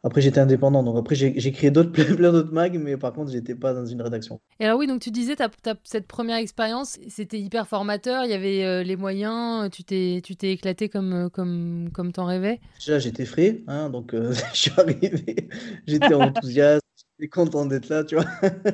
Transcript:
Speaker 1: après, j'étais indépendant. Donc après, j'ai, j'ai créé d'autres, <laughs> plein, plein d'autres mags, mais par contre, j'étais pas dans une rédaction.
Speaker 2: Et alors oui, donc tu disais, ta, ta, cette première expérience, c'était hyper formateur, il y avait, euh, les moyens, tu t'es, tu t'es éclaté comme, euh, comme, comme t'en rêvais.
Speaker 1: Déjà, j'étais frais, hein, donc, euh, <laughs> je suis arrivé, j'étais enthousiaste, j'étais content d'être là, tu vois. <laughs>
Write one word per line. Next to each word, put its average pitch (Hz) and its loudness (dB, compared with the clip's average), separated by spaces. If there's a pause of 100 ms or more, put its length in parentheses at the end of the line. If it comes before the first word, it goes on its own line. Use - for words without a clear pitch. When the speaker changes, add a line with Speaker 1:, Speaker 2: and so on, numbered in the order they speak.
Speaker 1:
après, 127 2
j'étais 135 6
indépendant. 135 6
Donc 120 0
après, 117 0
j'ai, 135 2
j'ai 131 -2
créé 143 4
d'autres, 170 4
<laughs> - -
plein, 160 4
plein 175 6
d'autres 160 2
mags, 175 0
mais 143 -4
par 131 -6
contre, 151 -8
j'étais 123 -6
pas 127 -2
dans 123 -6
une 120 -8
rédaction. 113 -8 (200)
Speaker 2:
Et 214 0
alors 226 2
oui, 294 0
donc 254 -4
tu 240 -8
disais, 240 -4
ta, 240 -2
ta, 220 -6 (100)
cette 214 -6
première 233 -6
expérience, 226 -6 (100)
c'était 208 -10
hyper 202 -4
formateur, 208 -4
il 240 -2
y 208 0
avait, 190 0
euh, 185 0
les 185 -4
moyens, 214 -4
tu - -20
t'es, 180 -2
tu 185 -12
t'es 190 -2
éclaté 190 -4
comme, 190 -4
euh, 175 -2
comme, 170 -6
comme 175 -6
t'en 185 -6
rêvais. 185 -2 (180)
Speaker 1:
Déjà, 147 0
j'étais 120 -4
frais, 180 2
hein, 147 -6
donc, 123 -8
euh, 117 -2 (100)
<laughs> - -8
je - -2
suis - 2
arrivé, 175 2 (380)
j'étais 151 6
enthousiaste, 143 4 (340)
j'étais 151 -10
content 156 0
d'être 135 -4
là, 156 -2
tu 156 -4
vois. 165 2 (160)
<laughs> - 2 (300)